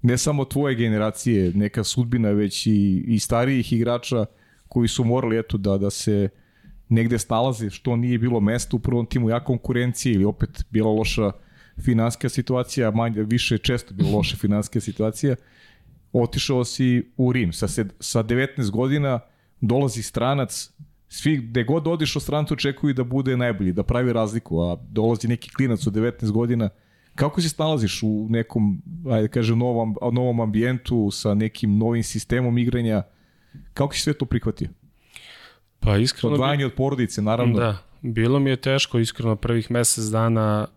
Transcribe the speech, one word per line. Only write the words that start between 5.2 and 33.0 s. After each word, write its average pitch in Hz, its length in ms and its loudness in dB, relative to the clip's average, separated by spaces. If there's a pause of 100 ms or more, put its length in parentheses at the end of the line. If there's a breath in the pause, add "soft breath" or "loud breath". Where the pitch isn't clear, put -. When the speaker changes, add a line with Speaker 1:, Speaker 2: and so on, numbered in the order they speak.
Speaker 1:
eto, 110 180 -4
da, 98 200 0
da 98 120 0
se 101 400 0 (600 soft breath)
negde 117 300 2
snalaze, 117 500 -2
što 120 260 -4
nije 120 220 0
bilo 120 220 0
mesta 110 360 0
u 117 40 0
prvom 120 260 0
timu, 117 240 0
ja 117 100 0
konkurencije 123 760 -2
ili 98 120 4
opet - 240 -2 (200)
bila 110 220 2
loša 107 400 0 (460 soft breath)
finansijska 117 520 0
situacija, 123 600 -2
manje, 110 320 0
više 117 340 0
često - 360 -4
bila 95 180 0
loša 104 240 0
finansijska 104 460 0
situacija. 110 540 -2 (800 soft breath)
Otišao 127 500 0
si 123 540 0
u 127 140 2
Rim. 113 220 0
Sa - 140 -4
sed-, 101 320 -2
sa - 240 -2
devetnaest 120 480 -2
godina 131 480 0 (420 soft breath)
dolazi 120 420 0
stranac, 131 680 -4 (380)
svi - 300 0
gde 117 240 -2
god 151 240 0
odiš 160 280 -2
od 147 60 -4
stranca 147 320 -2
očekuju 139 400 -2
da 127 100 0
bude 127 340 0
najbolji, 104 360 0
da 95 100 0
pravi 123 300 2
razliku, 110 480 0
a 87 200 0
dolazi 113 460 0
neki 117 220 -2
klinac 123 380 0
od 101 60 -2
devetnaest 110 400 0
godina. 117 360 2 (460 soft breath)
Kako 147 260 0
se 165 80 0
snalaziš 147 540 -2
u 107 260 0
nekom, 110 520 0 (240)
ajde 117 160 2
da 107 80 0
kažem, 113 300 2
novom, 117 440 0
novom 123 360 0
ambijentu, 113 720 0
sa 104 220 -2
nekim 104 440 2
novim 113 260 2
sistemom 120 540 -2
igranja? 117 460 0 (720 loud breath)